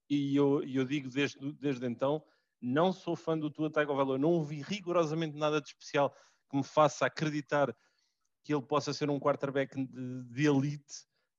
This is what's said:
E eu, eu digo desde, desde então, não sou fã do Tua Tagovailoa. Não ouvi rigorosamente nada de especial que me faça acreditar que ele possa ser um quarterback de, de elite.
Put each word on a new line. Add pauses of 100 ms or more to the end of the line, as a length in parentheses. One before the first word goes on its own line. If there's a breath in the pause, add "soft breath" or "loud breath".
E
eu,
eu
digo
desde,
desde
então, (400)
não
sou
fã
do
Tua
Tagovailoa.
Não
ouvi
rigorosamente
nada
de
especial (360 soft breath)
que
me
faça
acreditar (680)
que
ele
possa
ser
um
quarterback
de,
de
elite. (320)